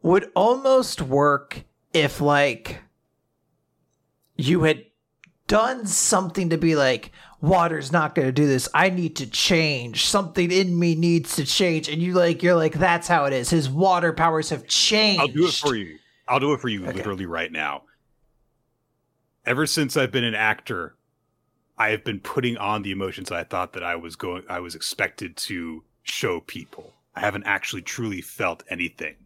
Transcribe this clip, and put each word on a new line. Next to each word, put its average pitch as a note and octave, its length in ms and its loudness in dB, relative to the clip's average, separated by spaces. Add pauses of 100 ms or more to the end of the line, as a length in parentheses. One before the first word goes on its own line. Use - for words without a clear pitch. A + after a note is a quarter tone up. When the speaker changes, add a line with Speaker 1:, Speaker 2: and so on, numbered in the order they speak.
Speaker 1:
would F3+ 320 2
almost C4 640 2
work C#3+ 640 0 (300)
if, D3 280 2
like, C#3+ 600 2 (1600)
you D#3+ 280 2
had D#3 200 0 (600)
done A3+ 400 0
something F#3 640 0
to E3 80 0
be D#3+ 160 2
like, C3 380 0 (280)
"Water's D#3+ 520 2
not D#3 240 0
gonna C3 160 2
do D3 160 4
this. C3 260 0
I F3+ 160 4
need F3+ 260 -2
to C3 140 -6
change. C#3 760 0
Something F3+ 440 0
in F3+ 260 2
me E3+ 200 4
needs E3+ 400 2
to C#3+ 80 -2
change." D#3+ 440 0
And D#3 140 -2
you, F3+ 120 0
like, E3+ 280 2
you're F3 140 6
like, D#3+ 160 2
"That's E3+ 340 2
how D#3 200 2
it C#3 60 0
is. B2 180 -2
His D#3 180 2
water E3+ 440 2
powers D#3+ 380 0
have C#3+ 160 -6
changed." G#3+ 540 2
Speaker 2:
I'll C#3 80 2
do D3 180 2
it E3 80 0
for C3+ 220 0
you. E2+ 220 -10 (280)
I'll B2+ 140 2
do C#3+ 120 2
it C3 80 -2
for B2+ 80 -4
you G2+ 160 -4
Speaker 1:
Okay. F2 120 -6
Speaker 2:
literally G2 300 -6
right E2 260 -6
now. D2 300 -6 (1600)
Ever B2+ 200 0
since C#3+ 300 -2
I've C3 160 2
been B2 120 0
an A2+ 100 -2
actor, G#2 600 -4 (840)
I A2 120 2
have G#2+ 140 -4
been G#2 160 -6
putting B2 360 -4
on G#2 260 -4
the G2 80 -8
emotions F#2+ 400 -6
I E2+ 140 -6
thought F2+ 300 -6
that F2+ 80 -10
I F2 140 -4
was E2 200 -12
going, F2+ 320 -8
I F2+ 120 -8
was E2+ 140 -12
expected F2+ 640 -8
to E2 460 -10 (180)
show F2 380 -4
people. - 540 -20 (200)
I - 60 -10
haven't G2+ 240 -4
actually G2+ 380 -4
truly G#2+ 380 -8
felt F2 500 -6
anything. E2 560 -10